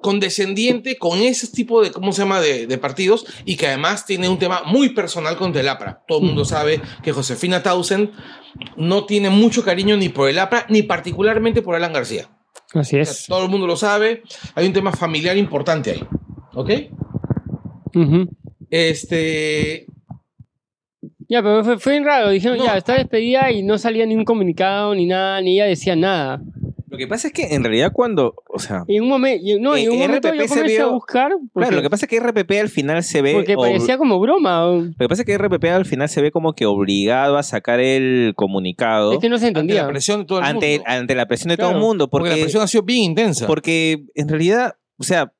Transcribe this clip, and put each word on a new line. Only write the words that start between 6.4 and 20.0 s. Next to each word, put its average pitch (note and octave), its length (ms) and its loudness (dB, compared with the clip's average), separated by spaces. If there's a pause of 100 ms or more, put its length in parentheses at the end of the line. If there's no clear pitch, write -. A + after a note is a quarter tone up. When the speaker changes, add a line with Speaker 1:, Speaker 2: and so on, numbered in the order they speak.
Speaker 2:
Mm. - 20 0
Speaker 1:
sabe D3+ 360 0 (220)
que D#3 80 -2
Josefina C#3+ 520 -2
Tausen G3 480 0 (640)
no F#3+ 280 0
tiene G3+ 260 0
mucho G#3+ 320 4
cariño G3 340 2
ni F#3 120 0
por C#3 200 2
el D3 80 0
apra, F#3+ 320 0
ni G#3+ 140 4
particularmente G#3+ 800 0
por F3 120 -4
Alan E3 180 -2
García. B2 360 -4 (440)
Speaker 2:
Así C#3+ 260 2
Speaker 1:
O D3+ 40 4
sea, D3 100 -4
Speaker 2:
es. - 140 -12
Speaker 1:
todo F#3 180 0
el F#3 40 -2
mundo F#3+ 160 0
lo E3+ 120 0
sabe. G#3+ 440 0 (320)
Hay F3 140 2
un F#3+ 60 0
tema F#3+ 180 0
familiar E3 460 -2
importante D#3 540 0
ahí. E2+ 120 -6 (500)
¿Ok? B2+ 160 -6 (1300)
Speaker 2:
Ujú. E3+ 340 4 (400)
Speaker 1:
Este, D#3 1160 -2 (1400)